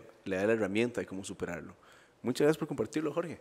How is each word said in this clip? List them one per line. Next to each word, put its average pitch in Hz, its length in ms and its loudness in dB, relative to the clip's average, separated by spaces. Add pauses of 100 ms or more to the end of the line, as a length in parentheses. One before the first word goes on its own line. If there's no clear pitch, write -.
(240)
le 95 120 -2
da 98 100 2
la 113 60 6
herramienta 110 480 2
de 87 80 -2
cómo 95 160 -8
superarlo. 85 500 -8 (480)
Muchas 127 220 2
gracias 156 140 6
por 160 100 -4
compartirlo, 143 460 -2
Jorge. 170 260 -4